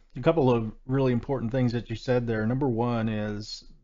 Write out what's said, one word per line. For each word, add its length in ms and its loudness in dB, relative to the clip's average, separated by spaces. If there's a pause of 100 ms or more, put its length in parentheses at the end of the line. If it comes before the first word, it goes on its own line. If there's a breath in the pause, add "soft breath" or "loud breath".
(160)
a 40 -8
couple 300 4
of 220 2 (140)
really 260 2
important 400 -2
things 200 2
that 160 -4
you 80 -6
said 300 0
there. 200 0
Number 220 0
one 400 0
is 560 -6 (200)